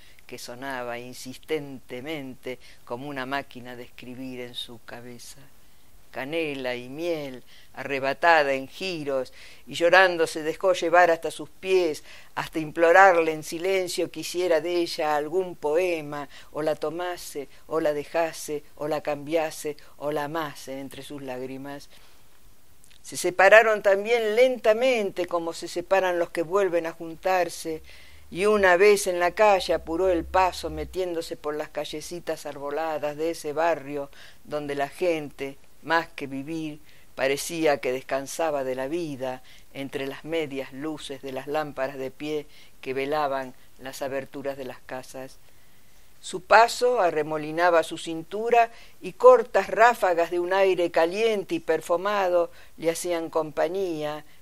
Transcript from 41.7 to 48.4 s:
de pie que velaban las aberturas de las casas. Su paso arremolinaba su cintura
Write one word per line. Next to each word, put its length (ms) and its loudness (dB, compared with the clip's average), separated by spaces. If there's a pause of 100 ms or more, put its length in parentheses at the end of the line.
de 140 -6
pie 340 -6 (360)
que 120 -6
velaban 600 -2 (260)
las 220 -12
aberturas 560 -6
de 80 -10
las 140 -12
casas. 580 -14 (840)
Su 220 -10
paso 580 6
arremolinaba 840 2
su 140 -8
cintura 720 0 (300)